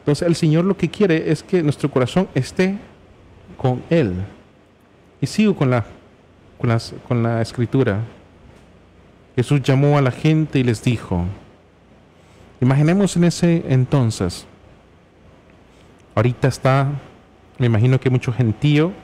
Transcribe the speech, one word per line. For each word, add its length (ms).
Entonces 280
el 60
Señor 320
lo 100
que 140
quiere 400
es 120
que 200
nuestro 280
corazón 440
esté 420
con 320
Él. 240
Y 40
sigo 300
con 140
la, 160
con 100
las, 260
con 140
la 180
escritura. 600
Jesús 280
llamó 340
a 60
la 80
gente 480
y 60
les 200
dijo, 400
imaginemos 560
en 80
ese 420
entonces, 800
ahorita 340
está, 400
me 60
imagino 340
que 120
mucho 200
gentío 640